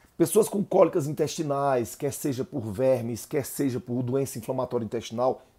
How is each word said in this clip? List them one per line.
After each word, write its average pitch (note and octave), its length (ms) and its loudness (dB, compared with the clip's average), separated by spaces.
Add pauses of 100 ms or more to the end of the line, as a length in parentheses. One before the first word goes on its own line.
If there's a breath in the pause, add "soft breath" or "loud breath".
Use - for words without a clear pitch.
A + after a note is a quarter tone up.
(180 soft breath)
Pessoas G3 320 4
com G3+ 140 -2
cólicas E3 440 4
intestinais, C#3+ 880 0
quer C#3 160 -4
seja C3 320 -2
por C3+ 180 -8
vermes, A#2 640 0
quer C#3 200 -2
seja B2+ 340 -2
por B2 240 -4
doença C3 340 -2
inflamatória B2 460 -2
intestinal, A2+ 580 -2 (180 loud breath)